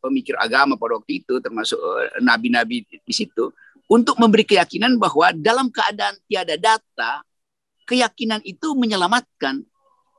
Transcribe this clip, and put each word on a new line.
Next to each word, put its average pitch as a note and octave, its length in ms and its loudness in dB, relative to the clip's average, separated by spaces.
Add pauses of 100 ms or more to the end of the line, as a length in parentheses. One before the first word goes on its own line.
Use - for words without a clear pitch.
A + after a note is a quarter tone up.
pemikir C3 340 -4
agama C3 400 2
pada A#2 220 -2
waktu - 260 -8
itu, B2+ 160 -2
termasuk, A2+ 400 -6
eh, A2+ 400 -4
nabi-nabi A#2+ 640 0
di, - 160 -20
di - 160 -10
situ, - 380 -4 (340)
untuk A#3 320 4
memberi A3 240 6
keyakinan G#3 540 2
bahwa F3+ 340 2
dalam A3+ 400 0
keadaan G3+ 460 -4 (100)
tiada F3 300 -4
data, E3 680 -2 (600)
keyakinan A3+ 580 -2
itu D4 320 -8
menyelamatkan. F#3 880 -2 (560)